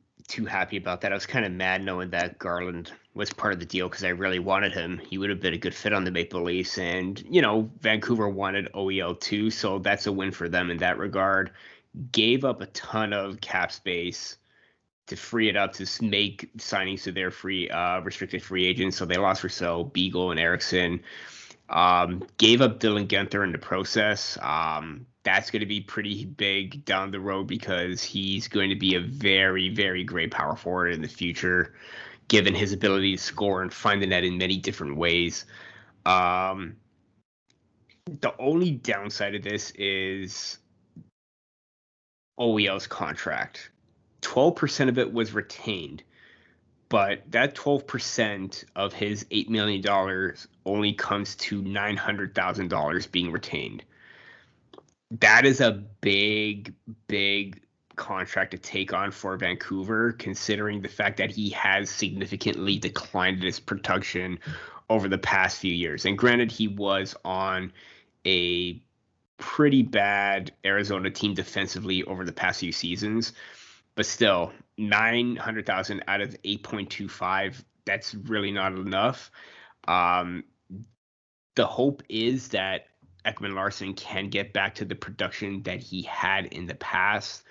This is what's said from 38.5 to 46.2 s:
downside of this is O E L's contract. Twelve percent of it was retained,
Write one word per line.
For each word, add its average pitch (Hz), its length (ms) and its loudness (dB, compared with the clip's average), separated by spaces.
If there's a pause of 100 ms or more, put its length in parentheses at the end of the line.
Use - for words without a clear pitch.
downside 104 640 -2
of 98 80 -8
this 104 280 -4
is 98 840 -4 (1800)
O 117 220 2
E 101 80 4
L's 98 200 -2
contract. - 840 -4 (500)
Twelve 165 360 4
percent 139 340 2
of 123 80 2
it 120 160 2
was 110 200 0
retained, 90 720 -6 (840)